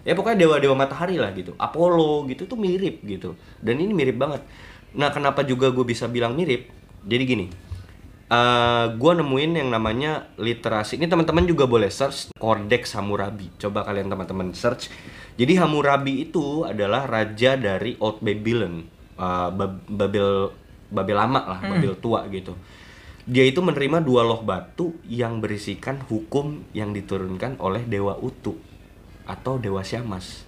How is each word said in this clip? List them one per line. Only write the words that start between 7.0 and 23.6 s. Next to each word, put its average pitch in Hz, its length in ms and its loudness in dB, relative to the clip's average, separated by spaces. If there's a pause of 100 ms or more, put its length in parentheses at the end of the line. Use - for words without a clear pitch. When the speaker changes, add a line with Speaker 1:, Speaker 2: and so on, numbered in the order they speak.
Speaker 1:
Jadi 117 220 0
gini, 113 220 0 (840)
eh, 120 600 4
gue 123 240 4
nemuin 151 420 2
yang 143 140 0
namanya 113 400 0 (260)
literasi. 113 600 -2
Ini 151 100 0
teman-teman 165 380 4
juga 160 200 4
boleh 117 240 4
search - 440 -4
Codex 110 600 0
Hammurabi. 101 640 -4
Coba 101 260 -4
kalian 101 240 -4
teman-teman 95 460 -4
search. - 340 -2 (480)
Jadi 139 220 4
Hammurabi 143 680 2
itu 151 380 -2
adalah 107 440 0
raja 113 480 2
dari 104 420 -2
Old 107 240 -2
Babylon, 104 680 -2 (280)
eh, 90 360 -2
Bab-, 95 340 -4
Babel, 101 680 0 (320)
Babel 101 300 -2
lama 120 320 2
lah, 92 100 -6
Speaker 2:
Hmm. 196 160 -6
Speaker 1:
Babel 139 220 2
tua 113 320 0
gitu. 95 260 -10 (680)
Dia 127 240 6
itu 139 140 4